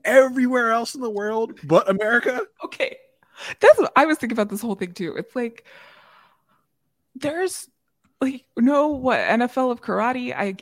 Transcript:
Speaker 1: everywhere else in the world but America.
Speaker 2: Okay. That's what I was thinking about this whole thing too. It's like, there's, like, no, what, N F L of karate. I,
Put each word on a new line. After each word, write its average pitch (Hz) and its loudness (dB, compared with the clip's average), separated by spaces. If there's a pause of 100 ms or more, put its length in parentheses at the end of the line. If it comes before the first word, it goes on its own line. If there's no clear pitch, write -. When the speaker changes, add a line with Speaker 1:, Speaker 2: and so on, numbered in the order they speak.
Speaker 1:
everywhere 254 2
else 233 -2
in 294 -14
the 247 -6
world 220 -4
but 165 4
America. 233 0 (240)
Speaker 2:
Okay. - -6 (640)
That's 554 10
what - 0
I 277 6
was 311 2
thinking 233 -6
about 208 -2
this 196 -8
whole 226 -6
thing 180 -8
too. 175 -8
It's - -10
like, 233 -8 (1500)
there's, 320 -6 (500)
like, 262 -4 (140)
no, 285 2
what, 254 0
N 202 0
F 240 -4
L 254 0
of 240 -8
karate. 240 -4
I, 190 -6